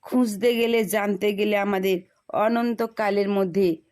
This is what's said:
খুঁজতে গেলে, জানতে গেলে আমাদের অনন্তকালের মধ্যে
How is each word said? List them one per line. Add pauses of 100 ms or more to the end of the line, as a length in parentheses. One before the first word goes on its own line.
খুঁজতে
গেলে,
জানতে
গেলে
আমাদের (280)
অনন্তকালের
মধ্যে (160)